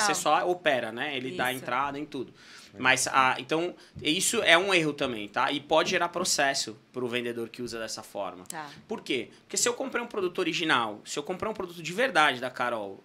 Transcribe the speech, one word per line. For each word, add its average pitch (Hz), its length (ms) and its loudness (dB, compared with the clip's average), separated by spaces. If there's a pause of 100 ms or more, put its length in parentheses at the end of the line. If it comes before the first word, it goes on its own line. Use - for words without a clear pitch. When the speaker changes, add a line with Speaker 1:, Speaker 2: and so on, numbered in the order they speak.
Speaker 1:
você 202 100 2
só 170 340 2
opera, 127 440 0
né? 135 240 -4
Ele 127 140 -4
dá 131 200 0
Speaker 2:
Isso. 131 100 -4
Speaker 1:
entrada 135 380 -2
em 151 60 -8
tudo. 135 280 -8 (340)
Speaker 3:
Legal. 101 140 -14
Speaker 1:
Mas, 131 260 6
ah, 131 300 4
então, 160 380 -4 (260)
isso 185 420 0
é 165 140 8
um 190 160 2
erro 156 200 4
também, 120 340 -4
tá? 127 240 0
E 143 80 -2
pode 165 300 2
gerar 175 180 2
processo 139 680 0 (160)
pro 123 120 -4
vendedor 117 440 -4
que - 120 -12
usa 117 160 -6
dessa 113 240 -8
forma. 92 440 -8
Speaker 2:
Tá. 151 240 -10 (180)
Speaker 1:
Por 214 140 -8
quê? 123 260 -2 (140)
Porque - 160 -10
se - 100 2
eu 240 60 2
comprei 254 280 -4
um 233 60 -6
produto 185 320 -2
original, 151 640 0
se - 160 -8
eu 147 40 -4
comprei 190 280 -4
um - 20 -4
produto 175 300 -10
de 156 80 -6
verdade 160 480 4
da 123 100 -4
Carol, 113 560 -4